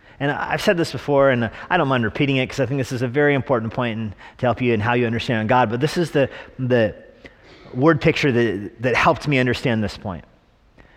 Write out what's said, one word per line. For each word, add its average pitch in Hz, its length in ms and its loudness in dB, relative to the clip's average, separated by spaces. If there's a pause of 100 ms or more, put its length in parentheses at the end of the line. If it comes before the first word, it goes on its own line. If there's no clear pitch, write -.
(200)
And 143 100 -2
I, - 220 -4
I've 151 100 -2
said 208 140 2
this 165 160 -2
before, 139 380 4
and 117 200 0 (180)
I 175 80 2
don't 156 120 2
mind 127 160 2
repeating 135 320 0
it 131 120 0
'cause - 120 -6
I 131 60 0
think 139 120 -4
this 131 140 -4
is 123 100 -4
a 127 60 -2
very 143 260 2
important 120 380 -2
point 117 260 -4
in, 110 160 -6 (240)
to - 80 0
help 113 140 0
you 123 120 2
in 110 80 2
how 120 140 0
you 123 120 2
understand 110 420 -2
God. 120 220 4
But 120 100 -4
this 151 160 -2
is 175 160 -2
the, 139 180 2 (280)
the 120 360 2 (760)
word 147 280 2
picture 151 320 2
that, 110 500 -2
that 120 140 0
helped - 320 0
me 143 100 2
understand 120 460 0
this - 140 -6
point. 87 260 -10 (720)